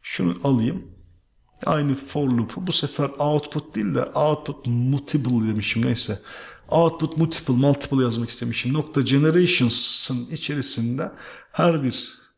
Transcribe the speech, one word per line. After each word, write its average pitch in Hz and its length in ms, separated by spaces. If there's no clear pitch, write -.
Şunu 90 420
alayım. 139 400
Aynı 147 280
for 143 360
loop'u. 120 360
Bu 175 60
sefer 143 460
output 147 560
değil 208 200
de 127 100
output 147 640
multiple 123 840
demişim. 110 360
Neyse. 117 340
Output 160 480
multiple, 160 380
multiple 139 480
yazmak 117 280
istemişim. 120 420
Nokta 147 280
generations'ın 139 1300
içerisinde 139 840
her 165 300
bir - 360